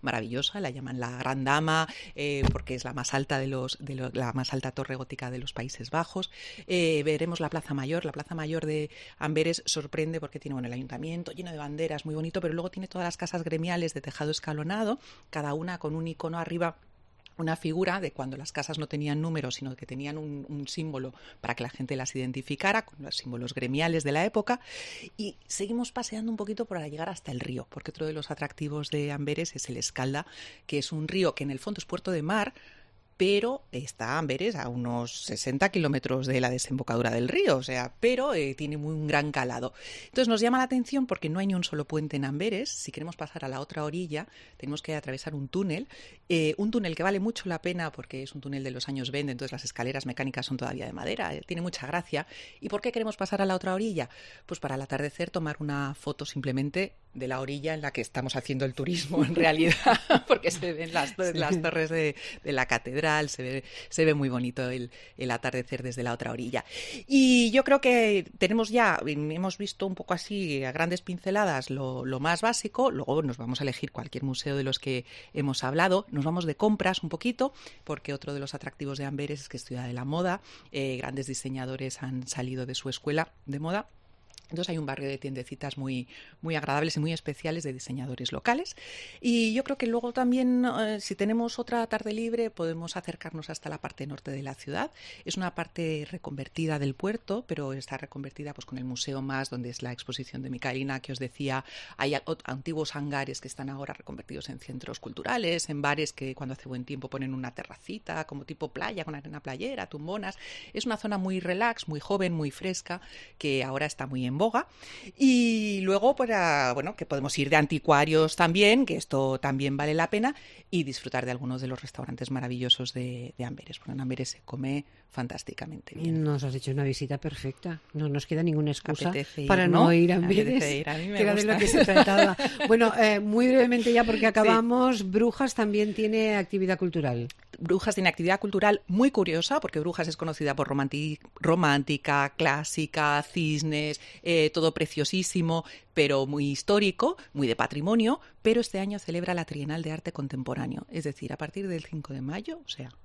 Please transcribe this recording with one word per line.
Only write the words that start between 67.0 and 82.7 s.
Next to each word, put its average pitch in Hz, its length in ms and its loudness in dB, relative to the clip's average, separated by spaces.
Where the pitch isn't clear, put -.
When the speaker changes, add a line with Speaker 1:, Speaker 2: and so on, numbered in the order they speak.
Speaker 1:
Y 254 420 8
yo 262 140 6
creo 277 160 6
que 226 580 4
tenemos 214 300 4
ya, 214 360 4
hemos 151 540 -2
visto 196 300 -4
un 180 80 -4
poco - 180 -2
así 170 480 -2
a 131 80 -2
grandes 165 320 0
pinceladas 185 680 0
lo, 131 340 -4
lo 131 160 -2
más 165 220 2
básico, 233 500 2
luego 147 300 2
nos 123 160 -2
vamos 120 220 -4
a 143 40 -2
elegir - 260 -2
cualquier - 320 -8
museo 139 340 -2
de 139 60 0
los 113 160 0
que 127 260 -2
hemos 143 300 0
hablado, 180 480 4
nos 143 120 0
vamos 170 200 0
de 156 100 0
compras 196 480 2
un 165 60 -4
poquito, 247 440 -2
porque 143 320 -6
otro 143 200 -8
de 143 40 -6
los 139 160 -8
atractivos 139 440 -8
de 135 80 -6
Amberes 139 340 -4
es - 80 -16
que - 80 -10
es - 80 -10
ciudad 123 240 -6
de 123 60 -6
la 123 100 -6
moda, 175 380 0
eh, 135 280 -4
grandes 131 280 -6
diseñadores 131 800 -6
han 127 240 -6
salido 127 380 -4
de 127 100 -8